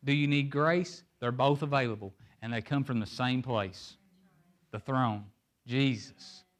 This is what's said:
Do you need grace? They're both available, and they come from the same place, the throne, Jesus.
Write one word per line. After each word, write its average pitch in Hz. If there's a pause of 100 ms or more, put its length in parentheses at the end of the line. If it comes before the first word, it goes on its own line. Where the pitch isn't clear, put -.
Do 139
you 147
need 143
grace? 160 (180)
They're 120
both 139
available, 120 (280)
and 113
they 117
come 139
from 127
the 107
same 127
place, 107 (760)
the 107
throne, 117 (420)
Jesus. 127 (160)